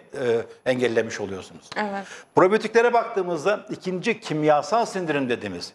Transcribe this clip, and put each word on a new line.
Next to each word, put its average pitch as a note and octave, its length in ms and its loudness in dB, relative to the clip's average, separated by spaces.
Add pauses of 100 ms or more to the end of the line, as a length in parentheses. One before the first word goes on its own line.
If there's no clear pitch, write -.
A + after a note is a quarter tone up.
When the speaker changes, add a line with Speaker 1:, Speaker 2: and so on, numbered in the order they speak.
(640)
Speaker 1:
engellemiş A#2 540 0
oluyorsunuz. F#2+ 560 -10
Speaker 2:
Evet. G3 280 -4 (300)
Speaker 1:
Probiyotiklere A3 580 4
baktığımızda G3 800 0
ikinci F#3 500 -4
kimyasal D3+ 640 2
sindirim D3+ 420 -2
dediğimiz. G2 460 -4